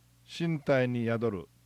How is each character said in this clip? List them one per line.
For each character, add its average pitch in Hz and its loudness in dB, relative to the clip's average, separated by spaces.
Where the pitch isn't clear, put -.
身 165 -4
体 131 2
に 120 -2
宿 113 0
る 90 -6